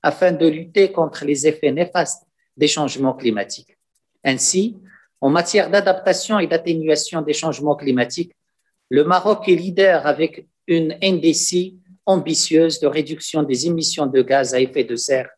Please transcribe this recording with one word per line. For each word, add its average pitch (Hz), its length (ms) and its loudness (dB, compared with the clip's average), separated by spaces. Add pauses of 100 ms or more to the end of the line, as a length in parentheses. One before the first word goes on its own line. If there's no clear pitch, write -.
afin 180 300 2
de 165 160 2
lutter 180 440 2
contre 160 320 -4
les 143 220 -2
effets 156 260 2
néfastes 175 520 -2 (340)
des 147 100 2
changements 135 460 -2
climatiques. - 640 -6 (460)
Ainsi, 185 520 -2 (460)
en 139 80 2
matière 175 400 0
d'adaptation 196 680 0
et 202 80 0
d'atténuation 160 760 -2
des 151 120 -2
changements 147 420 -2
climatiques, 139 580 -2 (560)
le 139 140 4
Maroc 185 440 0
est 185 80 6
leader 175 520 2
avec 156 400 -2 (180)
une 165 340 0
N 185 200 0
D 160 140 2
C 180 420 -2 (320)
ambitieuse 165 720 2
de 151 80 0
réduction 151 560 -4
des 135 240 -2
émissions 160 400 -2
de 131 160 2
gaz 131 320 0
à 127 40 2
effet 131 240 0
de 120 120 -4
serre 131 420 -2